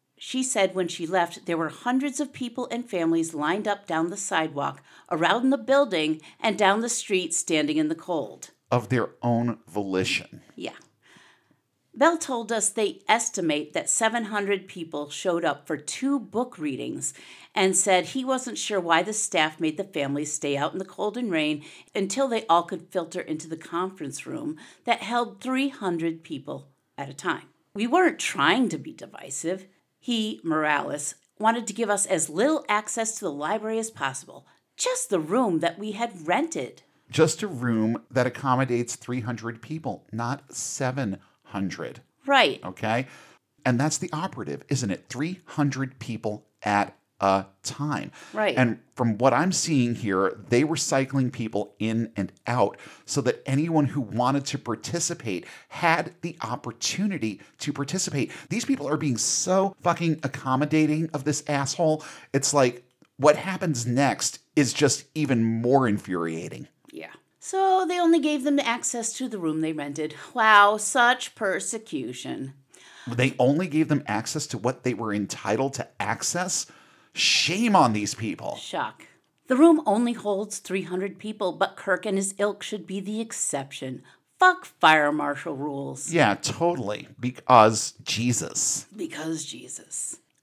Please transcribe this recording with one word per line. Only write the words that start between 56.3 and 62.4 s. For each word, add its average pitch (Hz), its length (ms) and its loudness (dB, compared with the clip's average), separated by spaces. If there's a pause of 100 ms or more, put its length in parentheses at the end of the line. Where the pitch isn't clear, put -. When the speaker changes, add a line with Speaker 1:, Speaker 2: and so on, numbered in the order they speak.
Speaker 2:
opportunity 117 1000 -4 (180)
to 151 140 -4
participate. 143 600 -2 (160)
These 208 160 -4
people 147 240 -2
are 151 80 0
being 147 220 0
so 190 640 2
fucking 165 420 2
accommodating 151 840 2
of 143 120 -6
this 147 240 -2
asshole. 156 560 0 (300)
It's 135 200 2